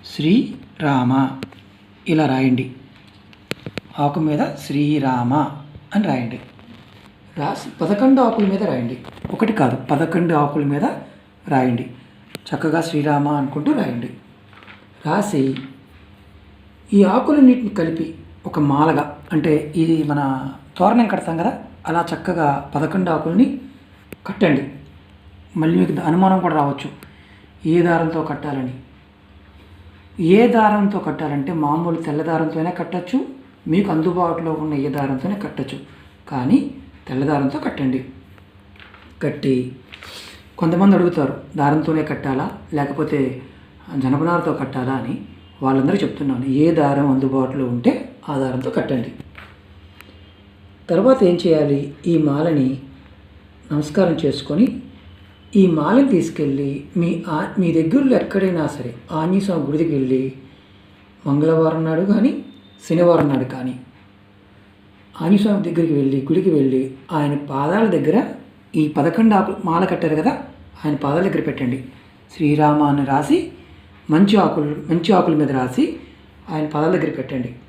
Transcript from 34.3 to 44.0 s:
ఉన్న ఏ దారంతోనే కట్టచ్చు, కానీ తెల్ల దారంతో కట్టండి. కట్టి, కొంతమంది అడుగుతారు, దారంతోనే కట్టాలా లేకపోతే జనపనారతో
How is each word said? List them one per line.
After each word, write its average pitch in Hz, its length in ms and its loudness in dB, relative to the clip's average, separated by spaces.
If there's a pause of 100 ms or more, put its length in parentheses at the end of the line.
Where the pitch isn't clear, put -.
ఉన్న 156 200 -4
ఏ 139 160 -2
దారంతోనే 139 460 -4
కట్టచ్చు, - 420 -8 (500)
కానీ 147 320 2 (480)
తెల్ల 131 180 -4
దారంతో 143 340 0
కట్టండి. 131 400 -4 (1200)
కట్టి, 135 340 0 (1040)
కొంతమంది 175 380 4
అడుగుతారు, 170 400 2 (200)
దారంతోనే 156 480 2
కట్టాలా 135 420 -4 (280)
లేకపోతే 143 460 -2 (800)
జనపనారతో 156 560 0